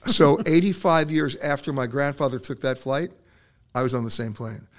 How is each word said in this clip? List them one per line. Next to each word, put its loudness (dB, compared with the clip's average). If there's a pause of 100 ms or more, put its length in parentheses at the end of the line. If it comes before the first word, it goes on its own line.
So 6
<laughs> -6
eighty-five 2
years 0
after -4
my -2
grandfather -2
took -10
that -2
flight, -4 (640)
I 0
was 0
on -2
the -6
same -4
plane. -12 (120)